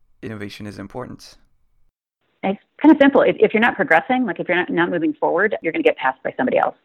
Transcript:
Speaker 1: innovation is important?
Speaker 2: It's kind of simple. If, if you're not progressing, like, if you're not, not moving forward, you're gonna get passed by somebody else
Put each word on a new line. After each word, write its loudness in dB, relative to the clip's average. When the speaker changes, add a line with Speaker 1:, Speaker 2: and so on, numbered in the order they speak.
Speaker 1:
innovation -12
is -14
important? -14
Speaker 2:
It's -4
kind 8
of 4
simple. 6
If, 2
if 2
you're 2
not 0
progressing, 0
like, -8
if -8
you're 0
not, -2
not -2
moving -2
forward, -2
you're -4
gonna -4
get 4
passed -4
by -6
somebody 0
else 2